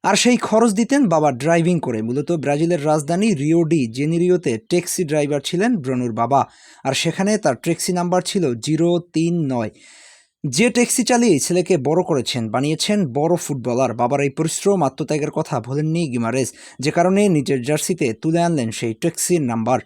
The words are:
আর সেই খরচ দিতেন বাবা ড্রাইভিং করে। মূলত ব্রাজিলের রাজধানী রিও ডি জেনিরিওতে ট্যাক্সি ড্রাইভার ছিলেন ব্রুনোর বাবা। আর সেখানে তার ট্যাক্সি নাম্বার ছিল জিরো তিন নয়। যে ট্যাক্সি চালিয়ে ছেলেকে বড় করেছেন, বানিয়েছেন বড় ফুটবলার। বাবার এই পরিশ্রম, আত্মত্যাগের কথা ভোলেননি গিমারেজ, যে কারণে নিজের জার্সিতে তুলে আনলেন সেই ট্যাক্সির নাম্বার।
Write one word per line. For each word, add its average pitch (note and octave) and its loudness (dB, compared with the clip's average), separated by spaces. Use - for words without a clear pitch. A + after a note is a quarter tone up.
আর G3+ 2
সেই A#3+ 4
খরচ A3+ 4
দিতেন A#3+ 2
বাবা D3+ 4
ড্রাইভিং E3 2
করে। A#2 -4
মূলত C3 -4
ব্রাজিলের D3+ 0
রাজধানী E3 0
রিও D#3+ 2
ডি D#3 0
জেনিরিওতে D#3+ 0
ট্যাক্সি F3 -4
ড্রাইভার D3 0
ছিলেন G#3 -2
ব্রুনোর B2 -2
বাবা। A#2 2
আর C3+ -2
সেখানে G3 0
তার D#3 0
ট্যাক্সি E3 -4
নাম্বার F3 0
ছিল E3 -2
জিরো D#3+ 0
তিন E3 -2
নয়। A2+ -2
যে E3 2
ট্যাক্সি A#3+ 0
চালিয়ে A#3 4
ছেলেকে F3+ 0
বড় D3+ 0
করেছেন, B2 -2
বানিয়েছেন D3+ -2
বড় D#3+ 2
ফুটবলার। B2 -2
বাবার B2 0
এই C#3+ 0
পরিশ্রম, E3 0
আত্মত্যাগের C#3+ -2
কথা D#3 -4
ভোলেননি D3+ -2
গিমারেজ, A#2+ -2
যে C#3 -2
কারণে F#3+ 2
নিজের C#3 0
জার্সিতে D3+ -2
তুলে D#3+ -2
আনলেন D#3 0
সেই A2+ -4
ট্যাক্সির E3 -2
নাম্বার। A#2 0